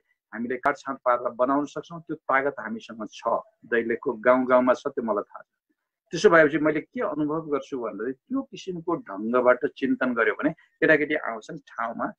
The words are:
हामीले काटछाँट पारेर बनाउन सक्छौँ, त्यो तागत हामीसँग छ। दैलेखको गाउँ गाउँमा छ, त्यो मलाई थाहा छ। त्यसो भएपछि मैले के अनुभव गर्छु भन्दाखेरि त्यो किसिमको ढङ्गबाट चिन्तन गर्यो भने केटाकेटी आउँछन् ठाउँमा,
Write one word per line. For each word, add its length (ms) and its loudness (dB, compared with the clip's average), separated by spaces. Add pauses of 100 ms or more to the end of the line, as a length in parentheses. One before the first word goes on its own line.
(320)
हामीले 240 -6
काटछाँट 480 -4
पारेर 260 2
बनाउन 360 0
सक्छौँ, 340 -12
त्यो 160 -10
तागत 440 -2
हामीसँग 500 -10
छ। 120 -20 (440)
दैलेखको 460 -2
गाउँ 340 4
गाउँमा 280 6
छ, 120 -8
त्यो 160 -6
मलाई 200 -2
थाहा 200 -14
छ। 40 -20 (640)
त्यसो 200 6
भएपछि 280 6
मैले 220 2
के 200 -10
अनुभव 500 -2
गर्छु 280 -4
भन्दाखेरि 340 -6
त्यो 300 -6
किसिमको 540 -8
ढङ्गबाट 680 0
चिन्तन 480 -2
गर्यो 200 2
भने 180 -2
केटाकेटी 640 0
आउँछन् 440 -8
ठाउँमा, 600 -8